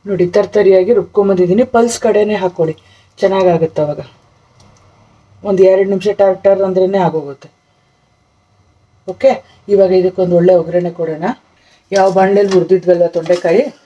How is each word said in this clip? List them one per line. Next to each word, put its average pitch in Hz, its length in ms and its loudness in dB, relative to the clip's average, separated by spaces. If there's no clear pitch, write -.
ನೋಡಿ, 180 200 -2
ತರ್ತರಿಯಾಗಿ 196 680 2
ರುಬ್ಕೊಂಬಂದಿದ್ದೀನಿ. 196 720 0
ಪಲ್ಸ್ 233 360 -2
ಕಡೆನೇ 208 340 0
ಹಾಕ್ಕೊಳ್ಳಿ, 180 420 -4
ಚೆನ್ನಾಗಾಗುತ್ತೆ 175 640 0
ಅವಾಗ. 147 180 -6
ಒಂದು 196 180 2
ಎರಡು 190 260 4
ನಿಮಿಷ 196 200 -4
ಟರ್ 196 360 0
ಟರ್ 196 180 2
ಅಂದ್ರೇ 190 360 0
ಆಗೋಗುತ್ತೆ. 156 500 -6
ಓಕೆ, - 480 -2
ಇವಾಗ 190 240 2
ಇದಕ್ಕೊಂದು 180 440 0
ಒಳ್ಳೆ 180 180 4
ಒಗ್ಗರಣೆ 170 360 -2
ಕೊಡೋಣ. 160 340 -8
ಯಾವ 190 180 2
ಬಾಣಲೆಯಲ್ಲಿ 190 440 2
ಹುರಿದಿದ್ವಲ್ವ 175 540 2
ತೊಂಡೆಕಾಯಿ, 175 540 0